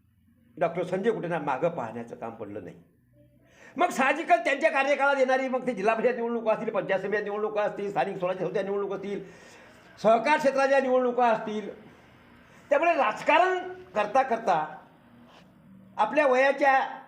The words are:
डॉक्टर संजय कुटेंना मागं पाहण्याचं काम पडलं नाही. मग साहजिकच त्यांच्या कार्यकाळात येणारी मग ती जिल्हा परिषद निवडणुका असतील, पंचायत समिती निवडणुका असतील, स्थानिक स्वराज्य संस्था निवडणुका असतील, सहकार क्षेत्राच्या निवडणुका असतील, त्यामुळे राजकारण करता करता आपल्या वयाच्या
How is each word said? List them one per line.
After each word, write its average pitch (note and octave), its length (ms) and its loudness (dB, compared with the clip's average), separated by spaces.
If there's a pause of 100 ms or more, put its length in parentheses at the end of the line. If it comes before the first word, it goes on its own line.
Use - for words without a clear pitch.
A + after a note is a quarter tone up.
(580)
डॉक्टर E3+ 260 -2
संजय F#3+ 260 -2
कुटेंना E3+ 280 -4
मागं D3 300 -2
पाहण्याचं A#2 480 -8
काम A2+ 180 -10
पडलं G2+ 300 -12
नाही. E2+ 180 -18 (920)
मग F4 120 2
साहजिकच D#4+ 560 2
त्यांच्या C#4 260 0
कार्यकाळात C#4 480 2
येणारी C4 300 2
मग B3+ 180 -4
ती B3+ 80 -2
जिल्हा G3+ 200 2
परिषद A3 200 2
निवडणुका A#3 380 -2
असतील, A3 180 -2
पंचायत F#3+ 300 -2
समिती G3+ 240 -4
निवडणुका G#3 380 -4
असतील, G3+ 280 -4
स्थानिक F3 280 -2
स्वराज्य F3+ 260 -4
संस्था F#3+ 180 -4
निवडणुका G3 320 -4
असतील, G3 300 -8 (760)
सहकार A#3 360 4
क्षेत्राच्या C4+ 420 2
निवडणुका B3 480 2
असतील, G#3+ 640 -4 (760)
त्यामुळे E4 240 4
राजकारण D#4 800 2
करता G#3+ 480 0
करता G3 540 0 (1200)
आपल्या B3 300 2
वयाच्या C4+ 800 4